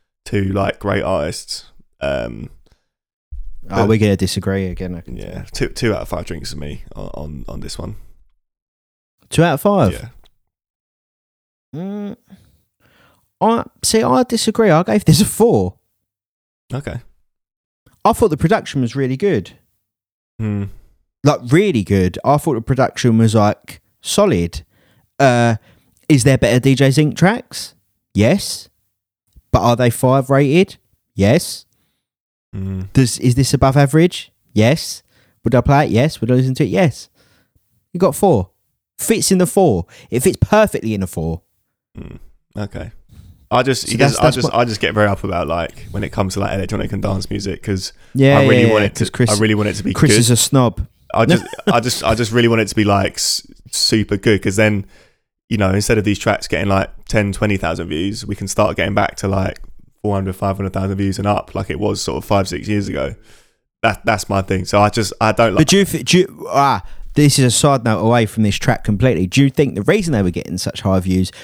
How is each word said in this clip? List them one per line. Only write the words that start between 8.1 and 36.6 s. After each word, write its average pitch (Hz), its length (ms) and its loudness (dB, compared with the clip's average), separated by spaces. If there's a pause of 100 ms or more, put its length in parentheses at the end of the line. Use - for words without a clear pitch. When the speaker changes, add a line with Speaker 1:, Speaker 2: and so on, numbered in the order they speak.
Speaker 2:
Two 156 140 2
out 165 120 2
of - 60 -8
five? 180 300 4
Speaker 1:
Yeah. - 180 -12 (1700)
Speaker 2:
Mm, 202 400 -10 (1300)
I, 226 240 0 (180)
see, 220 180 0
I 254 220 2
disagree. 220 460 0
I 160 140 4
gave 214 220 0
this 156 160 6
a 208 40 2
four. 127 520 0 (960)
Speaker 1:
Okay. 123 280 -10 (1040)
Speaker 2:
I 220 80 4
thought 220 160 2
the 151 80 -2
production 160 440 0
was 120 140 -4
really 131 220 -2
good. 139 340 -2 (880)
Speaker 1:
Hmm. 104 260 -4 (580)
Speaker 2:
Like, 143 160 2 (120)
really 160 320 2
good. 92 400 2
I 143 140 2
thought 147 160 -2
the 117 80 -2
production 120 560 0
was, 113 180 4
like, - 460 0 (200)
solid. 110 640 0 (560)
Uh, 120 380 4 (500)
is 135 160 4
there 131 140 4
better 120 220 2
D 135 160 4
J 135 160 4
Zinc 147 260 0
tracks? - 580 -2 (380)
Yes. 120 560 0 (840)
But 120 100 2
are 120 140 2
they 123 140 2
five 131 400 0
rated? 143 480 2 (380)
Yes. 110 500 0 (880)
Speaker 1:
Mm. 95 380 -8
Speaker 2:
Does, 131 260 2
is 123 160 2
this 131 180 0
above 131 220 2
average? 147 560 2 (220)
Yes. 117 500 0 (400)
Would 117 100 0
I 120 80 4
play 143 240 4
it? - 60 -4
Yes. 127 300 0
Would 117 100 -2
I 127 40 4
listen 131 200 2
to 156 80 -2